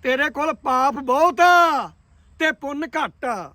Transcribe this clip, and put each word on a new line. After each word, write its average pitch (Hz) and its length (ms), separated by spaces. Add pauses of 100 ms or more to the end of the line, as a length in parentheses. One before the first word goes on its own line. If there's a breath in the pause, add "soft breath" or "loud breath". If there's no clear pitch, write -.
ਤੇਰੇ 269 280
ਕੋਲ 294 220
ਪਾਪ 262 420
ਬਹੁਤ 277 460
ਆ 339 480 (500)
ਤੇ 311 140
ਪੁੰਨ 285 340
ਘੱਟ - 380
ਆ। 190 300